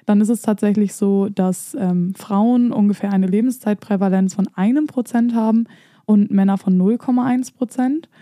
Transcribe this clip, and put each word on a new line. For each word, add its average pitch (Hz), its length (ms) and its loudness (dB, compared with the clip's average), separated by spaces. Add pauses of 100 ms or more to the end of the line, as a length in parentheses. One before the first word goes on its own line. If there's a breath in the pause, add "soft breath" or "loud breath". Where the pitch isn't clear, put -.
dann 208 160 4
ist 214 80 0
es 233 120 0
tatsächlich 208 520 0
so, 196 340 0
dass, 185 500 -4
ähm, 180 380 -2
Frauen 240 560 0
ungefähr 202 400 0
eine 190 160 2
Lebenszeitprävalenz 202 1080 0
von 196 220 -2
einem 262 320 0
Prozent 240 480 -2
haben 226 300 0 (400 soft breath)
und 208 260 2
Männer 196 260 2
von 190 200 0
null 202 200 2
Komma 247 280 -2
eins 254 260 -2
Prozent. 262 560 -4 (140 soft breath)